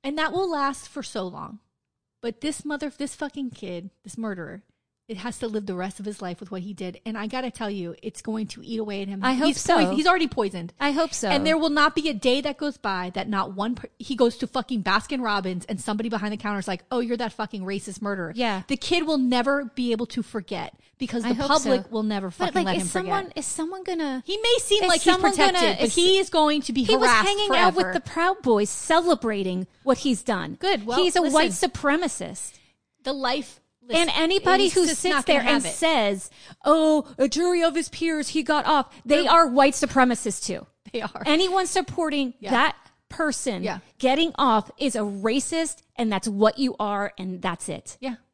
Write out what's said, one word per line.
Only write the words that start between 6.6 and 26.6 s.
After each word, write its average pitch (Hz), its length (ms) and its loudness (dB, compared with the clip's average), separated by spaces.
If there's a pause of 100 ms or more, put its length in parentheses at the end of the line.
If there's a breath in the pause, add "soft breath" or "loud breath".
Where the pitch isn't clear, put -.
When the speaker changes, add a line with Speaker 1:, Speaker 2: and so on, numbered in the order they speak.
Speaker 1:
he 202 120 -10
did. 180 320 -10
And 220 120 -8
I 214 100 -8
gotta 254 240 -6
tell 214 180 -8
you, 180 320 -8
it's - 200 -12
going 220 280 -6
to - 140 -16
eat 226 160 -8
away 202 220 -6
at 190 80 -8
him. 196 160 -8
Speaker 2:
I 262 80 2
hope 277 140 2
Speaker 1:
He's 285 120 0
Speaker 2:
so. 349 160 2
Speaker 1:
pois-, 302 180 4
he's 311 140 2
already 349 220 4
poisoned. 185 500 -4
Speaker 2:
I 285 120 0
hope 320 220 0
so. - 140 -4
Speaker 1:
And 285 180 2
there 320 120 4
will 311 140 2
not 302 240 4
be 311 120 0
a 285 60 0
day 247 260 0
that 277 180 -4
goes 294 200 -4
by 180 360 -4
that 196 140 -6
not 196 260 -2
one 220 220 -2
per-, - 140 -14 (100)
he - 160 -6
goes 240 220 4
to - 100 -2
fucking 240 360 -4
Baskin 233 380 0
Robbins 190 440 -2
and 208 160 -8
somebody 226 260 -4
behind 208 240 -4
the 214 60 -8
counter 208 220 -4
is - 80 -8
like, 185 240 -6
"Oh, 247 80 0
you're 240 180 -2
that 226 160 -6
fucking 214 300 -8
racist 196 380 -8
murderer." 190 360 -4
Speaker 2:
Yeah. 214 320 -2
Speaker 1:
The 277 80 -2
kid 339 280 -2
will 311 120 0
never 254 480 2
be 240 260 -4
able 226 140 -2
to 233 180 -6
forget 180 560 -8 (180)
because - 280 -4
Speaker 2:
I 240 80 -2
Speaker 1:
the 240 80 -2
Speaker 2:
hope 277 100 -2
Speaker 1:
public 269 300 4
Speaker 2:
so. - 80 -16
Speaker 1:
will 220 140 -2
never 202 240 -2
Speaker 2:
But, 170 80 -10
Speaker 1:
fucking 349 180 -2
Speaker 2:
like, 359 140 2
Speaker 1:
let 180 100 0
Speaker 2:
is - 60 -2
Speaker 1:
him 180 40 -4
Speaker 2:
someone, 381 360 -2
Speaker 1:
forget. - 140 -12
Speaker 2:
is 302 100 -8
someone 359 360 -6
gonna 302 420 -4
Speaker 1:
He 392 120 -4
may 466 240 4
seem 403 220 2
Speaker 2:
is 370 40 2
Speaker 1:
like 339 140 4
he's - 100 8
Speaker 2:
someone 381 200 4
Speaker 1:
protected, 381 300 4
Speaker 2:
gonna, 330 160 4
Speaker 1:
but - 100 -2
Speaker 2:
is - 80 -2
Speaker 1:
he 370 240 6
is 370 100 0
going 302 320 4